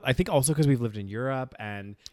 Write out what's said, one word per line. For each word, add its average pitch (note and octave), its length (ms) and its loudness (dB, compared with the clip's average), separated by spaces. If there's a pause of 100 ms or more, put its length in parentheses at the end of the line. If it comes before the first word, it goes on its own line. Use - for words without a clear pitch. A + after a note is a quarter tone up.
I C3 80 2
think F3+ 160 0
also D3 240 4
'cause D3+ 140 4
we've C3+ 120 6
lived A2+ 160 -2
in G2+ 120 -8
Europe B2+ 520 -4
and, G2+ 360 -8 (180)